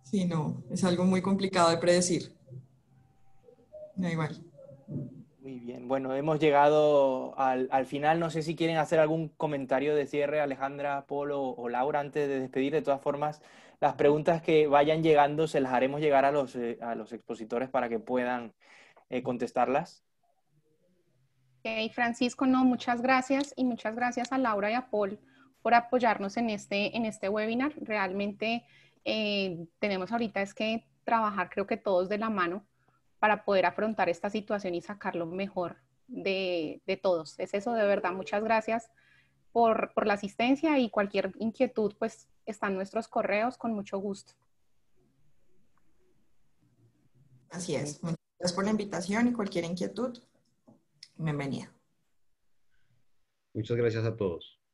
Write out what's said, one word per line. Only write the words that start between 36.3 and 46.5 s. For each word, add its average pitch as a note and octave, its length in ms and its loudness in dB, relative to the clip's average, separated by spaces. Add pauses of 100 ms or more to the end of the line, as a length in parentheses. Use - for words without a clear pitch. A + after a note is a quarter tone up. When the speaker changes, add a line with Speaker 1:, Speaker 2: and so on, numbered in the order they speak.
Speaker 3:
de F#3+ 120 -2
todos. E3+ 420 0
Es - 140 -6
eso, G3+ 180 -2
de A3 140 2
verdad. G3 260 2
Muchas F#3+ 320 -4
gracias A3 480 0 (640)
por, A3+ 400 4
por G#3+ 120 2
la G#3 100 4
asistencia C4+ 640 2
y A#3+ 100 2
cualquier G3 500 0
inquietud, A3 580 0
pues, - 300 -6 (180)
están G#3 300 -4
nuestros G3 320 -4
correos, G#3+ 500 -2
con A#3 160 -4
mucho G3+ 260 -6
gusto. G3 340 -8 (3250)